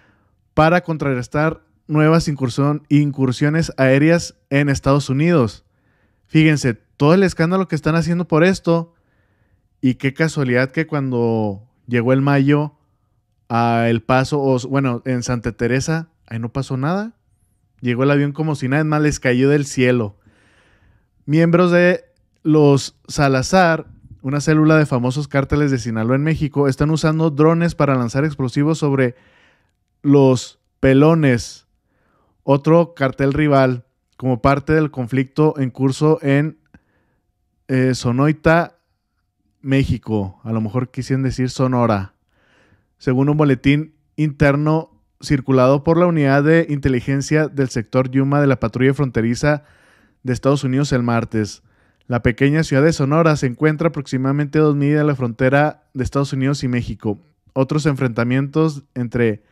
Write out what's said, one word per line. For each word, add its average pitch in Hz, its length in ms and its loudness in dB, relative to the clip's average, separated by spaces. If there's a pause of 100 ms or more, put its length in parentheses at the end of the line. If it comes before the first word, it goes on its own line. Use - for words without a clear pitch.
(540)
para 165 280 4
contrarrestar 151 840 -4 (240)
nuevas 156 400 2
incursión-, 143 600 -2
incursiones 147 920 0
aéreas 147 580 2 (160)
en 143 180 0
Estados 139 400 0
Unidos. 143 560 0 (640)
Fíjense, 151 480 2 (220)
todo 147 180 4
el 196 80 4
escándalo 180 440 -2
que - 80 -4
están 156 200 -2
haciendo 170 320 -2
por 156 160 2
esto, 170 500 0 (880)
y 127 140 0
qué - 180 -4
casualidad 135 560 -2
que 160 160 -6
cuando 117 800 -4 (200)
llegó 120 260 0
el 135 80 2
mayo 143 540 0 (760)
a 117 400 0
El 117 140 -2
Paso, 131 360 -2
o 135 160 0
s-, 123 120 -4
bueno, 135 380 -4
en 127 180 -4
Santa 120 300 -6
Teresa, 135 560 -4 (180)
ahí 113 100 -10
no 113 160 -10
pasó 135 240 -6
nada. 190 400 -6 (640)
Llegó 123 220 -2
el 139 80 2
avión 143 200 0
como 156 220 -4
si 135 140 -6
nada, 139 140 0
es 156 60 -2
más, 151 140 -2
les 151 180 -2
cayó 131 300 2
del 147 160 0
cielo. 123 540 -2 (1040)
Miembros 170 460 2
de 175 340 2 (380)
los 147 520 4 (120)
Salazar, 156 800 0 (340)
una 139 180 -4
célula 156 380 4
de 151 100 4
famosos 127 400 -2
cárteles 143 440 0
de 131 60 0
Sinaloa 113 380 -2
en 139 80 -2
México, 143 440 -2
están 147 220 0
usando 160 400 0
drones 160 460 2
para 139 200 0
lanzar 127 280 -2
explosivos 143 540 -2
sobre 135 380 0 (880)
los 139 580 2 (200)
Pelones, 139 880 2 (760)
otro 160 520 0
cartel 139 380 -2
rival, 135 520 2 (320)
como 127 240 -4
parte 139 320 0
del 156 160 0
conflicto 135 680 -2
en 131 100 -2
curso 139 540 0
en, 143 340 0 (1080)
eh, 127 260 0
Sonoita, 147 880 0 (800)
México. 110 800 -2
A 113 80 -10
lo 113 80 -2
mejor 110 300 -4
quisieron 135 320 -6
decir 127 300 -4
Sonora. 117 640 -2 (840)
Según 135 320 0
un 151 80 0
boletín 147 560 0 (220)
interno 151 880 0 (180)
circulado 135 640 2
por 165 160 2
la 180 80 2
unidad 143 360 2
de 160 240 2
inteligencia 139 800 -2
del 139 220 -4
sector 127 400 -2
Yuma 135 320 0
de 147 60 2
la 135 120 2
patrulla 131 360 0
fronteriza 135 680 -2 (580)
de 127 100 -4
Estados 135 300 0
Unidos 135 300 -2
el 123 100 0
martes, 113 580 -2 (460)
la 120 160 -2
pequeña 139 400 0
ciudad 139 200 0
de 165 80 4
Sonora 156 440 0
se 143 100 -4
encuentra 151 440 -2
aproximadamente 139 680 -4
a 156 60 4
dos 151 120 2
millas 143 220 0
de 147 80 0
la 147 100 0
frontera 131 800 0
de 127 100 -6
Estados 139 300 -4
Unidos 139 300 -4
y 135 40 -4
México. 110 540 -6 (320)
Otros 139 320 -2
enfrentamientos 135 960 -2 (120)
entre 117 560 -2